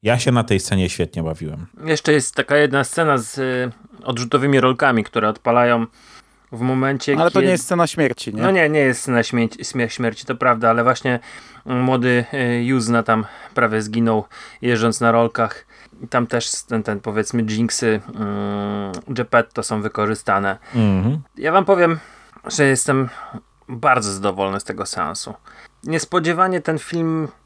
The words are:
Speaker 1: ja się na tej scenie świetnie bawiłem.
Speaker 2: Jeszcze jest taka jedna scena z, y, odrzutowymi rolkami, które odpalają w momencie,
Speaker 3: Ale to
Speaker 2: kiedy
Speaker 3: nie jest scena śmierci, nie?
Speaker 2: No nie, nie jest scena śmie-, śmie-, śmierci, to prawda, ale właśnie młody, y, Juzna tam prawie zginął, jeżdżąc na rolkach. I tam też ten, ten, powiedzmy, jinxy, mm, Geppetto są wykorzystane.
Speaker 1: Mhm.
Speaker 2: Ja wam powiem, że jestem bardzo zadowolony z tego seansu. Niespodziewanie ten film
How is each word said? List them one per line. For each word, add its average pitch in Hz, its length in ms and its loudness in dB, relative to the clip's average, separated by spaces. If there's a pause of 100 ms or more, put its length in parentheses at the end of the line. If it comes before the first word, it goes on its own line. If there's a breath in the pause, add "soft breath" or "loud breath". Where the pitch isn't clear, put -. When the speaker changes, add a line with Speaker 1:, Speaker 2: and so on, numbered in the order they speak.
Speaker 1:
ja 120 160 2
się - 140 2
na 120 120 4
tej 98 160 2
scenie 92 300 0
świetnie 82 320 -4
bawiłem. 80 440 -8 (180)
Speaker 2:
Jeszcze 156 280 0
jest 147 220 0
taka 143 220 0
jedna 139 280 2
scena 151 340 0
z, 117 200 -8
y, 127 320 -2 (340)
odrzutowymi 127 560 2
rolkami, 127 440 2
które 107 240 0
odpalają 120 580 2 (640 loud breath)
w 113 80 -10
momencie, 131 580 0
Speaker 3:
Ale 170 120 4
to - 40 -18
Speaker 2:
kiedy - 120 4
Speaker 3:
nie 143 60 4
jest - 120 0
scena 175 220 0
śmierci, 123 480 -2
nie? 110 80 -2
Speaker 2:
No 185 80 2
nie, 175 180 4
nie 151 120 2
jest 131 200 2
scena 120 220 0
śmie-, 117 260 0 (140)
śmie-, 120 260 -4
śmierci, 113 380 -6
to - 80 -4
prawda, 117 360 4
ale 117 140 4
właśnie 123 360 2 (460 loud breath)
młody, 127 580 2 (100)
y, 120 300 0
Juzna 120 380 2
tam 110 220 2 (300 loud breath)
prawie 110 280 2
zginął, 110 420 0 (380 loud breath)
jeżdżąc 117 380 2
na 117 120 4
rolkach. 117 540 0 (380 loud breath)
I 117 40 -16
tam 123 180 0
też 117 240 -4 (180)
ten, 113 140 -2
ten, 104 180 -4
powiedzmy, 110 420 -2
jinxy, 110 580 0 (140)
mm, 101 800 -6 (160)
Geppetto 117 540 -2
są 107 200 -4
wykorzystane. 104 760 -2 (160)
Speaker 1:
Mhm. 107 440 2 (200)
Speaker 2:
Ja 147 140 -2
wam 190 120 4
powiem, 175 340 2 (480 loud breath)
że - 180 0
jestem 135 440 2 (600 loud breath)
bardzo 123 440 0
zadowolony 98 480 -2
z - 40 -14
tego 98 220 -8
seansu. 87 480 -6 (500 loud breath)
Niespodziewanie 170 760 0
ten 156 180 -4
film 160 500 -4 (180)